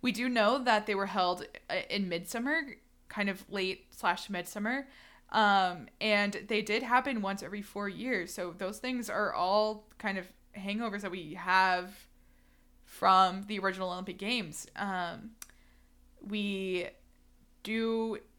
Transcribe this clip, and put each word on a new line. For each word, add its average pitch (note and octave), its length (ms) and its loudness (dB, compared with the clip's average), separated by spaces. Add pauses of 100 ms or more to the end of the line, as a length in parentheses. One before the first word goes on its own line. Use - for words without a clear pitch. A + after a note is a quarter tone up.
We B3 100 2
do A#3+ 180 0
know A#3+ 340 4
that G#3+ 220 4
they G#3+ 100 -2
were G3 120 0
held, F#3 380 0 (260)
uh, - 40 -2 (140)
in G3+ 180 -2
midsummer, A#3 540 -2 (480)
kind G3+ 200 -2
of F#3+ 200 -6
late F#3 400 -4
slash F3+ 400 -2
midsummer. G#3+ 580 -4 (440)
Um, G3 560 4 (120)
and G#3 480 2
they A3 140 2
did A3 220 0
happen B3 400 2
once G3 180 -2
every G3+ 220 -8
four G3+ 260 -6
years. F#3+ 420 -2
So F3+ 240 -6
those G3 220 -6
things B3 320 -4
are G3+ 240 0
all G#3 540 2 (100)
kind G3 220 -2
of F3+ 60 -8 (300)
hangovers G3+ 460 -4
that G3+ 100 -6
we E3+ 220 -8
have F#3 560 4 (960)
from F#3+ 640 6
the G#3 120 -4
original F#3 320 0
Olympic F#3 280 -8
Games. G3+ 560 -4
Um, F#3 560 -4 (920)
we G3 640 -2 (760)
do A3+ 560 0 (200)